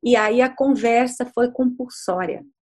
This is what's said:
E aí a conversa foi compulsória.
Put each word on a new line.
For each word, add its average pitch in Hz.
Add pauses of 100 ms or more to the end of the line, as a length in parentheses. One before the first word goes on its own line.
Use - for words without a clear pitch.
E 240
aí 214
a 254
conversa 247
foi 247
compulsória. 247 (180)